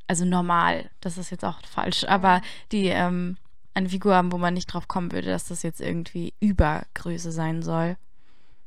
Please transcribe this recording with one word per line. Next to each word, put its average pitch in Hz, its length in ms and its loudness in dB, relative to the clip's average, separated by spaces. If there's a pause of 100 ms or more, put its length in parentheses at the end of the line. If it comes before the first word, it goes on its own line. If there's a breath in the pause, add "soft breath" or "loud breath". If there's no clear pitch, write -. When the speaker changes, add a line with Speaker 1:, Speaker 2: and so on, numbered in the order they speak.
Speaker 1:
also 175 200 2
normal, 175 640 4 (100)
das 175 160 -6
ist 185 140 -8
jetzt 180 140 -6
auch 190 180 -2
falsch, - 420 0
aber 190 340 6
Speaker 2:
Mhm. 180 40 -4 (300 loud breath)
Speaker 1:
die, 202 160 4
ähm, 180 480 0 (400)
eine 185 120 0
Figur 190 260 4
haben, 180 160 6
wo 180 80 -2
man 175 160 2
nicht 180 120 -2
drauf - 200 -4
kommen 175 240 -2
würde, 185 180 -4
dass 185 180 0
das 175 180 -8
jetzt 165 160 -4
irgendwie 170 580 -4
Übergröße 170 920 0
sein 160 300 -2
soll. 165 340 0 (720)